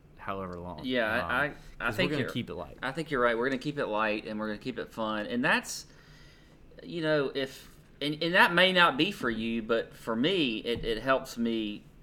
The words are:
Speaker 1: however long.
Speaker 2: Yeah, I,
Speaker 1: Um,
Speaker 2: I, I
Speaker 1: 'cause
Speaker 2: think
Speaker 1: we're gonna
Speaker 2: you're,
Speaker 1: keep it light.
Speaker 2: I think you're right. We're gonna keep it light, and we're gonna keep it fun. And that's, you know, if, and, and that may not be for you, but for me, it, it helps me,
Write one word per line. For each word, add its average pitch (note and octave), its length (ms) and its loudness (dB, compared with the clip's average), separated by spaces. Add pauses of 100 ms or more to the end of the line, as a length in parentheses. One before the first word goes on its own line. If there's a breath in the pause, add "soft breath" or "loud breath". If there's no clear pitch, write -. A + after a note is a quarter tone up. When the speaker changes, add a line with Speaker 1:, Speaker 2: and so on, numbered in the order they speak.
(180)
Speaker 1:
however F#2+ 420 -8
long. F2 240 -10
Speaker 2:
Yeah, B2+ 260 0
I, A2+ 80 0
Speaker 1:
Um, F2 120 -2
Speaker 2:
I, C3 160 0
I - 400 -8
Speaker 1:
'cause B2 100 -2
Speaker 2:
think F3 140 2
Speaker 1:
we're D3+ 60 -2
gonna C3 80 0
Speaker 2:
you're, F2+ 80 -6
Speaker 1:
keep A2+ 180 -4
it E2 40 -8
light. D#2 280 -12
Speaker 2:
I C3 100 -4
think D#3+ 180 -6
you're C3 120 2
right. A#2+ 140 6
We're B2 120 2
gonna C3+ 100 0
keep C#3+ 200 -6
it B2 80 -2
light, G#2+ 400 0
and G#2+ 120 -6
we're G#2+ 100 -4
gonna G#2 100 -6
keep A#2 200 -8
it - 140 -8
fun. G#2+ 340 -4
And A#2+ 180 -2
that's, G#3 420 -2 (1000 soft breath)
you E3 180 -6
know, D3+ 320 2
if, - 340 -6 (320)
and, D3+ 220 -2
and E3+ 120 2
that G#3 200 6
may F#3 180 8
not F3 240 6
be E3 140 4
for C3+ 200 -2
you, A2+ 320 -2
but A2+ 340 0
for - 180 -4
me, C3+ 440 2
it, A2+ 260 -2
it A2+ 180 -2
helps C3 340 0
me, A2+ 460 -2 (200)